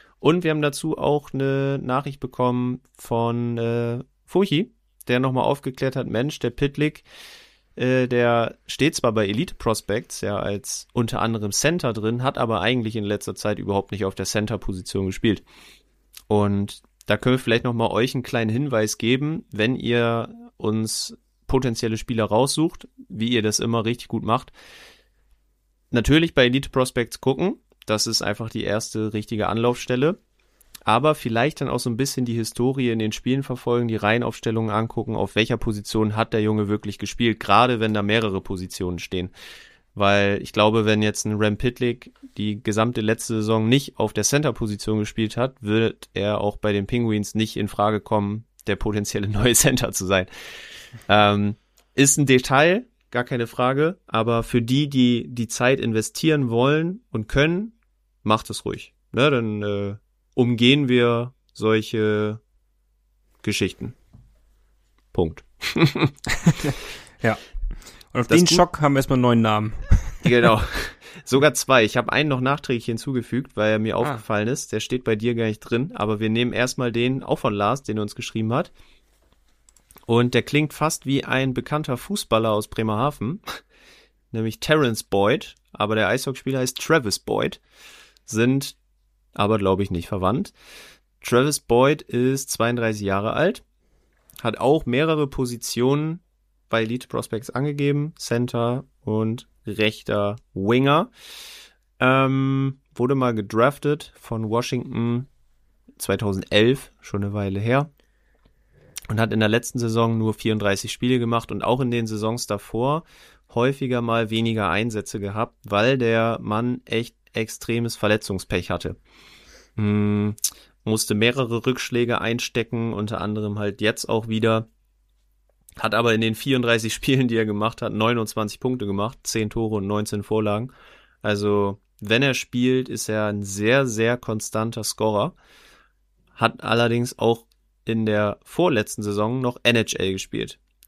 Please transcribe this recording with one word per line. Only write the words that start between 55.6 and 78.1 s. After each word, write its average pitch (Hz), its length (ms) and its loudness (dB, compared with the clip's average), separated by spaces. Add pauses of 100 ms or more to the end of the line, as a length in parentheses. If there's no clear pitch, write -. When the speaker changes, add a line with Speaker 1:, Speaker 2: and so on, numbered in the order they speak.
Speaker 1:
investieren 120 720 0
wollen 151 480 2 (100)
und 107 180 -4
können, 170 440 0 (500)
macht 110 300 0
es - 140 -8
ruhig. - 280 -8 (200)
Ne, 143 180 4
dann, 107 320 -2
äh, 101 320 -4 (420)
umgehen 123 520 4
wir 120 440 2 (200)
solche 107 880 0 (1000)
Geschichten. - 520 -4 (1200)
Punkt. 85 320 -2 (280)
<laughs> 160 120 4 (1400)
Speaker 2:
Ja. 110 160 2 (760)
Und 123 80 0
auf 117 60 -2
Speaker 1:
Das 143 120 6
Speaker 2:
den 180 60 6
Speaker 1:
gut- 165 100 2
Speaker 2:
Schock 175 260 2
haben 143 120 4
wir 135 60 4
erstmal 135 160 2
einen 127 80 4
neuen 120 180 6
Namen. 107 360 2
<laughs> - 60 -8 (400)
Speaker 1:
Genau. 117 360 6 (640)
Sogar 139 300 4
zwei. 131 300 4
Ich 107 140 0
habe 120 140 -2
einen 151 180 2
noch 127 120 0
nachträglich 131 440 -2
hinzugefügt, 123 720 -4
weil 107 180 2
er 107 60 2
mir 110 160 0
Speaker 2:
Ah. - 40 0
Speaker 1:
aufgefallen 110 480 -2
ist. 135 260 -4
Der 110 60 -2
steht - 240 -4
bei 113 120 2
dir 113 200 -2
gar 113 100 0
nicht 107 140 -2
drin, 127 340 -2
aber 107 260 -2
wir 110 120 0
nehmen 117 200 0
erstmal 123 400 -2
den, 123 300 0
auch - 160 -4
von 113 160 0
Lars, 104 300 0
den 107 140 -4
er 107 40 -2
uns 104 140 -6